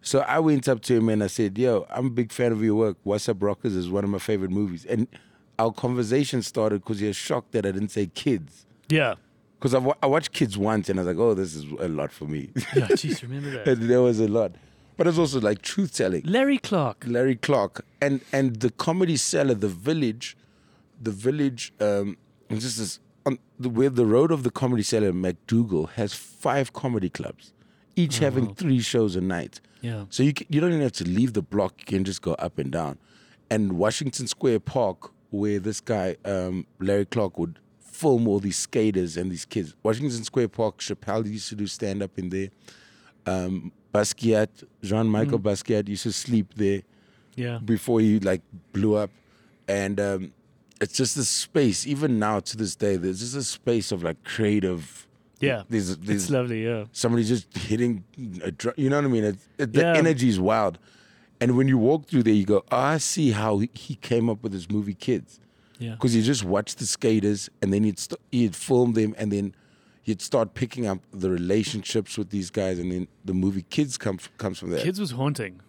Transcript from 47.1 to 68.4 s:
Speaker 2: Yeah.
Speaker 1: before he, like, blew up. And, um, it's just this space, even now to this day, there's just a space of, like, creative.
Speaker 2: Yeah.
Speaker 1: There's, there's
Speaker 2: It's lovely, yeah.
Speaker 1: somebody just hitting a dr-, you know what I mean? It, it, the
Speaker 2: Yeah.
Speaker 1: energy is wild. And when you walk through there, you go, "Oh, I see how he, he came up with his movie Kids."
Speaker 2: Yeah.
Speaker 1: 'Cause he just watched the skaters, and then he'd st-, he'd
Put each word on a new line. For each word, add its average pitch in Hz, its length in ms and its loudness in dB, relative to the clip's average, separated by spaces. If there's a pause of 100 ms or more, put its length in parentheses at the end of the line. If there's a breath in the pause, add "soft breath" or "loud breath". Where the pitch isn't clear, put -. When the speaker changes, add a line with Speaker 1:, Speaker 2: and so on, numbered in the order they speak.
Speaker 2:
Yeah. 120 280 -8
Speaker 1:
before 113 380 0
he, 110 180 4
like, 95 220 0 (320)
blew 107 220 2
up. 104 140 -2 (580 soft breath)
And, 98 320 -2
um, 98 340 -4 (480)
it's 104 120 -4
just 131 220 -2
this 127 140 -2
space, - 560 0
even 139 340 0
now 107 200 0
to 110 180 -10
this 107 180 -4
day, 101 200 0
there's 92 240 -2
just 120 160 -8
a 139 80 -6
space - 480 -2
of, 90 120 -6
like, 82 200 -6
creative. 95 840 -2 (320)
Speaker 2:
Yeah. 127 300 -2
Speaker 1:
There's, 95 280 -2
there's 101 260 -4
Speaker 2:
It's 170 80 -6
lovely, 120 340 -2
yeah. 113 260 -4
Speaker 1:
somebody 117 320 0
just 110 340 -2
hitting 110 460 0 (400)
a 92 80 -6
dr-, 113 260 -6
you 135 120 2
know 143 80 2
what 143 80 2
I - 40 2
mean? 113 140 2
It, 101 140 0 (200)
it, 117 160 -2
the 143 80 6
Speaker 2:
Yeah. 170 160 4
Speaker 1:
energy 151 320 4
is 98 100 4
wild. 98 380 2 (640 soft breath)
And 123 160 4
when 135 100 4
you 131 100 4
walk 139 300 4
through 131 160 2
there, 110 100 6
you 101 120 6
go, 98 240 4
"Oh, 123 80 2
I 143 200 2
see 143 340 2
how 107 280 2
he, 113 140 0
he - 220 -12
came 117 340 0
up 107 140 -4
with 107 80 -4
his 90 180 -8
movie 101 240 -2
Kids." - 460 -4 (380 soft breath)
Speaker 2:
Yeah. 117 200 -8
Speaker 1:
'Cause 120 140 2
he 113 100 4
just 117 220 2
watched 98 360 -2
the - 60 -6
skaters, 104 640 0 (120)
and 98 120 0
then 104 120 4
he'd 101 120 0
st-, - 220 -10 (120)
he'd 117 260 2